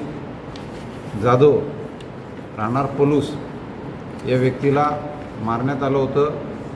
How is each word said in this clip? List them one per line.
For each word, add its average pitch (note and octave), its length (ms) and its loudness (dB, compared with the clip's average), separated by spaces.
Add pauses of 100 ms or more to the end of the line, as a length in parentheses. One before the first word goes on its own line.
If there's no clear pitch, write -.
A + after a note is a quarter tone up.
(1200)
जाधव, B2+ 360 8 (1000)
राहणार A#2+ 280 0
पलूस, C#3+ 440 4 (1000)
या B2+ 80 4
व्यक्तीला C#3 520 4 (520)
मारण्यात B2 420 0
आलं C#3 140 2
होतं. C#3+ 320 2 (460)